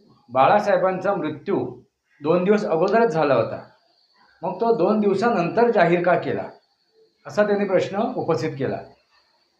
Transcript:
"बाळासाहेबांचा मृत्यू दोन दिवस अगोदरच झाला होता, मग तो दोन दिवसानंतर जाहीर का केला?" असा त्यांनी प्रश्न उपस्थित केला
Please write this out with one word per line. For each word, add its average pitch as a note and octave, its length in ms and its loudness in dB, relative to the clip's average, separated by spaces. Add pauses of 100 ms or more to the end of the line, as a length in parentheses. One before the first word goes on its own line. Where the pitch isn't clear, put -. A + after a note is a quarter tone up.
(320)
"बाळासाहेबांचा F#3 800 2
मृत्यू D3+ 680 -6 (400)
दोन F3 220 0
दिवस G#3 200 2
अगोदरच E3+ 460 2
झाला D3+ 240 0
होता, - 340 -2 (760)
मग F3+ 180 -8
तो A#3 180 2
दोन G#3 220 2
दिवसानंतर G#3 720 2
जाहीर F3 320 2
का F3 160 2
केला?" A2 260 -6 (840)
असा G#3 200 0
त्यांनी G3+ 180 0
प्रश्न F#3 340 -2 (180)
उपस्थित D#3+ 420 -4
केला G#2 200 -4 (800)